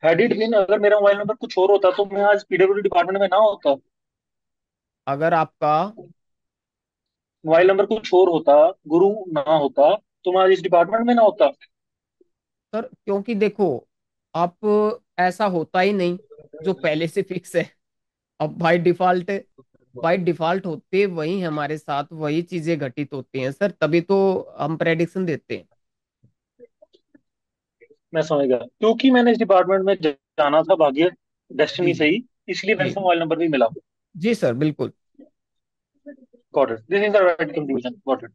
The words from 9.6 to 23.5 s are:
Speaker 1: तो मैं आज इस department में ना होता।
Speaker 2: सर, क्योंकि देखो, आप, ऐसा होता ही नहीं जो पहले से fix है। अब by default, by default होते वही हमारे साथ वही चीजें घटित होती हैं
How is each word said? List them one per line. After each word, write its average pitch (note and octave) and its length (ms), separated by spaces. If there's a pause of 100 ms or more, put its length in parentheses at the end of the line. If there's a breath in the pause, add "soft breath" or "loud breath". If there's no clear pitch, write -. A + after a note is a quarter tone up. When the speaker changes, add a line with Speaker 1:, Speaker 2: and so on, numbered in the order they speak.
Speaker 1:
तो - 360
मैं F#3 140
आज F#3 60
इस F3+ 100
department F3+ 460
में A#3+ 80
ना A#3 60
होता। F#3+ 300 (1200)
Speaker 2:
सर, A3 60
क्योंकि G3+ 540
देखो, G3 520 (480)
आप, F3 220 (600)
ऐसा F3+ 260
होता F3+ 340
ही G3 140
नहीं F3+ 240 (460)
जो F#3+ 100
पहले D#3+ 340
से G3 140
fix F3+ 340
है। E3 200 (640)
अब D#3 180
by E3+ 260
default, F3+ 560 (680)
by F3 140
default E3+ 460
होते F#3 400
वही F3 360
हमारे D3+ 360
साथ C#3+ 340
वही D#3 300
चीजें E3+ 380
घटित C#3 340
होती C3+ 260
हैं C3 120